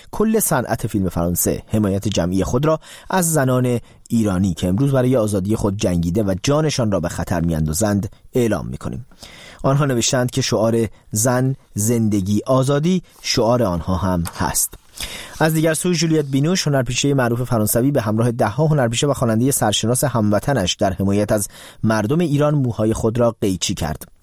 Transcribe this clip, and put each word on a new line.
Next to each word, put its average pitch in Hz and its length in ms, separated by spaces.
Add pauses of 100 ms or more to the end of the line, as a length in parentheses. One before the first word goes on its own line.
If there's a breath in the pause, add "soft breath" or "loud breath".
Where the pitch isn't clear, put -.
(100)
کل 220 300
صنعت 123 460
فیلم 95 220
فرانسه 85 580
حمایت 101 420
جمعی 92 360
خود 151 220
را 156 140 (300 loud breath)
از 175 220
زنان 127 480 (300 soft breath)
ایرانی 101 440
که 90 140
امروز 135 240
برای 127 240
آزادی 104 400
خود 101 200
جنگیده 90 460
و 95 200
جانشان 139 500
را 92 80
به 80 80
خطر 87 320
می‌اندازند 82 720 (200 soft breath)
اعلام 107 340
می‌کنیم." 64 400 (560 loud breath)
آنها 143 220
نوشتند 127 460
که 131 120
شعار 113 460 (220 soft breath)
"زن، 127 440 (200 soft breath)
زندگی، 104 720
آزادی" 143 560 (200 loud breath)
شعار 120 400
آنها 90 340
هم 90 280 (120)
هست. - 380 (640 loud breath)
از 160 140
دیگر 160 200
سو، 180 180
ژولیت 156 320
بینوش، 143 420
هنرپیشه 135 480
معروف 123 280
فرانسوی، 120 480
به 139 100
همراه 113 300
ده‌ها 117 360
هنرپیشه 135 400
و 139 80
خواننده 120 360
سرشناس 117 540
هموطنش 107 720
در 98 180
حمایت 101 400
از 104 160 (340 loud breath)
مردم 110 360
ایران 147 360
موهای 113 380
خود 113 260
را 117 220
قیچی 95 340
کرد. - 300 (180)